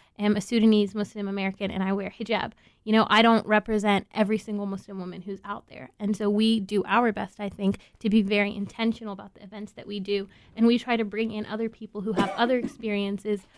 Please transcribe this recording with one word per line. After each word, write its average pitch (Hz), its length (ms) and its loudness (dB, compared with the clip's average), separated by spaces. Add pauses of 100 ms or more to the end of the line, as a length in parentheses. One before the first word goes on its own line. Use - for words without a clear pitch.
(200)
am 208 160 2
a 208 60 0
Sudanese 214 520 4
Muslim 208 360 -6
American 196 420 -4
and 190 100 -4
I 190 120 0
wear 190 160 -4
hijab. 214 420 -4 (320)
You 214 80 -4
know, 220 180 6
I 214 120 6
don't 226 260 6
represent 208 640 2
every 214 240 2
single 208 280 -8
Muslim 196 340 -10
woman 180 220 -10
who's 196 240 -12
out 202 240 -10
there. - 280 -18
And 208 200 -2
so 208 120 0
we 220 300 4
do 202 260 0
our 220 280 2
best, 202 260 -8
I 208 80 -6
think, 196 300 -2 (220)
to 226 100 -2
be 214 120 6
very 202 320 0
intentional 220 600 -6
about 202 220 -16
the - 80 -20
events 208 300 -14
that - 140 -18
we 208 140 -8
do. 202 260 -2 (300)
And 220 100 6
we 240 100 6
try 233 200 -2
to 226 80 -2
bring 220 260 -4
in 214 140 -6
other 220 240 -6
people 214 320 -12
who 214 120 -4
have 196 180 0
other 240 260 2
experiences, 208 920 -4 (100)